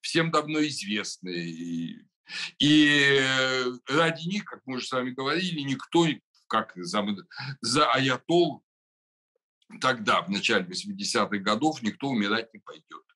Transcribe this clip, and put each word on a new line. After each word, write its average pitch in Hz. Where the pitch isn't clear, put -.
всем 165
давно 151
известные. 98
И, 82
и, 143
э, 131
ради 165
них, 202
как -
мы 127
уже 120
с -
вами 127
говорили, 156
никто, 139
как -
за, 92
за 123
аятол 135
тогда, 113
в 85
начале 95
восьмидесятых 101
годов, 120
никто 113
умирать 110
не 101
пойдет. -